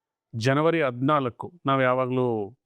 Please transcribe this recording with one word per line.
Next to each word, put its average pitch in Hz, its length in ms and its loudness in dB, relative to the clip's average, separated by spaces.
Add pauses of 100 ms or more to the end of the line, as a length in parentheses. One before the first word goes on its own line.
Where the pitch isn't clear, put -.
(340)
ಜನವರಿ 147 480 2
ಹದಿನಾಲ್ಕು, 131 680 -2 (140)
ನಾವು 135 160 2
ಯಾವಾಗಲೂ 127 680 0 (160)